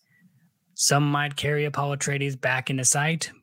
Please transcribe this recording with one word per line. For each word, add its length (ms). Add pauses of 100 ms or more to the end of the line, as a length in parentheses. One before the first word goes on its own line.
(760)
some 340
might 260
carry 300
Apollo 320
Atreides 420
back 300
into 160
sight, 460 (120)